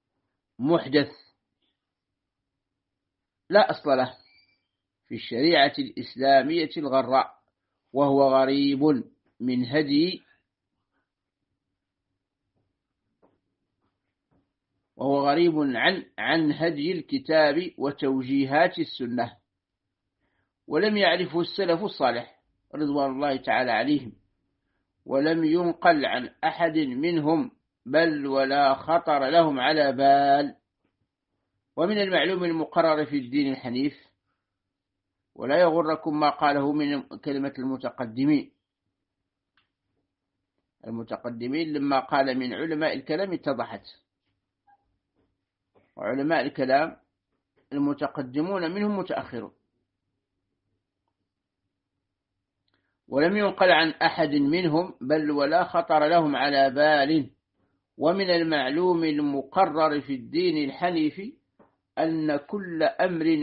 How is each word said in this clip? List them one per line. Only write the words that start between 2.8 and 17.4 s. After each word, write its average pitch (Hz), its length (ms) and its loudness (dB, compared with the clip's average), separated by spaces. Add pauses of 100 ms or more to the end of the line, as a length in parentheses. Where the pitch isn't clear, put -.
لا 196 220 4
أصل 151 180 -6
له 127 280 0 (920)
في 120 80 -12
الشريعة 139 640 2
الإسلامية 139 1000 0
الغراء، 131 640 0 (540)
وهو 139 420 4
غريب 139 680 2 (360)
من 123 260 -2
هدي، 147 580 0 (4000)
وهو 139 340 0
غريب 165 280 4
عن، 143 480 0 (120)
عن 147 340 0
هدي 160 400 -4
الكتاب 156 880 0